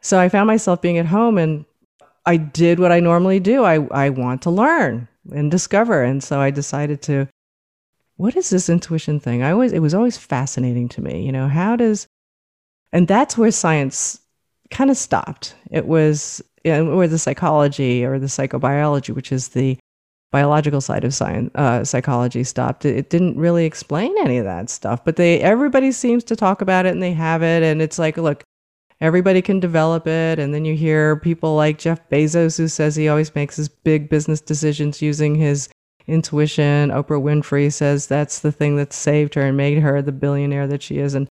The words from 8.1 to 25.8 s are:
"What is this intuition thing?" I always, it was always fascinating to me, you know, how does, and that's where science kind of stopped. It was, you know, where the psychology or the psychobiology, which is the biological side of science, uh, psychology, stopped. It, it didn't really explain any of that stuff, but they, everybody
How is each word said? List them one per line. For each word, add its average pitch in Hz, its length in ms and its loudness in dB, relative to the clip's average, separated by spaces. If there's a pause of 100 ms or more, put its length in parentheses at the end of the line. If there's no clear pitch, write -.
"What 202 200 -2
is 370 140 -2
this 185 180 0
intuition 160 500 -2
thing?" 120 240 -2
I 139 80 0
always, 233 220 2
it 160 80 0
was 156 140 0
always 226 240 0
fascinating 123 720 -4
to - 120 -12
me, 73 240 -6
you 135 60 -4
know, 135 160 -2
how 175 260 0
does, 226 320 0 (840)
and 175 160 4
that's 233 280 2
where 226 140 4
science 151 720 -2 (500)
kind 269 200 2
of 254 60 2
stopped. - 580 -6 (160)
It 156 160 -4
was, 151 540 0 (240)
you 165 80 2
know, 156 240 2
where 180 120 4
the 160 100 0
psychology 143 840 0
or 135 140 -2
the 135 80 -4
psychobiology, 139 880 -2
which - 180 -8
is 127 160 -4
the 131 300 -2 (520)
biological 147 500 2
side - 240 -4
of 127 80 0
science, - 440 -4
uh, 120 280 0
psychology, 123 600 -2
stopped. 127 400 -6
It, 143 120 2
it 139 140 -6
didn't 175 260 0
really 170 300 2
explain 180 540 -4
any 127 180 0
of 113 60 -2
that 87 260 -6
stuff, - 340 -6
but 160 120 -2
they, 170 240 4
everybody 262 520 2